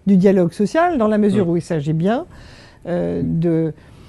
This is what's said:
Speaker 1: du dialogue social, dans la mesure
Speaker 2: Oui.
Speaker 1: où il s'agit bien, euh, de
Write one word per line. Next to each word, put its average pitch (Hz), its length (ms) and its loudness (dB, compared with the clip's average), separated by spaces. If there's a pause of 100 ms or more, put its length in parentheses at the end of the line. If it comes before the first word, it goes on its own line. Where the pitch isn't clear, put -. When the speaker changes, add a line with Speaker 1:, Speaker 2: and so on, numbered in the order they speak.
Speaker 1:
du 196 120 4
dialogue 185 340 4
social, 320 460 0
dans 220 100 0
la 214 100 0
mesure 202 300 2
Speaker 2:
Oui. 170 60 0
Speaker 1:
où 175 40 0
il 165 40 -4
s'agit 156 320 -4
bien, 208 320 -2 (600)
euh, 175 380 -4
de 165 500 -2 (360)